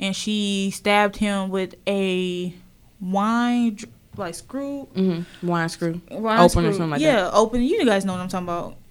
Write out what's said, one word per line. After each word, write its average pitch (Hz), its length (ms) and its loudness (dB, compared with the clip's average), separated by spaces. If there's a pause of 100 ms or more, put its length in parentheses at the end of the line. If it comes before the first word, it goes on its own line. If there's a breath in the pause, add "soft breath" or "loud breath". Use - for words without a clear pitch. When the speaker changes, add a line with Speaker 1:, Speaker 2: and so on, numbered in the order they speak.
Speaker 1:
and 190 160 -4
she 202 580 -2
stabbed 208 420 2
him 196 340 -2
with 185 240 -4 (120)
a 185 680 -2 (460)
wine, 226 760 0
dr-, - 160 -16 (260)
like, 175 180 -8
screw. 277 600 -10
Speaker 2:
Mm-hmm. 175 520 -2
Wine 170 220 0
screw. 170 320 -4 (100)
Speaker 1:
Wine 220 280 0
Speaker 2:
Open 175 60 10
or 175 40 10
Speaker 1:
screw. 170 240 2
Speaker 2:
something - 180 -2
like 151 120 0
Speaker 1:
Yeah, 247 220 4
Speaker 2:
that. 175 100 -2
Speaker 1:
open. 226 280 4
You 349 220 2
guys 196 220 2
know 185 60 -2
what 180 100 -6
I'm 180 60 -6
talking 185 200 -6
about. 170 280 -6 (140)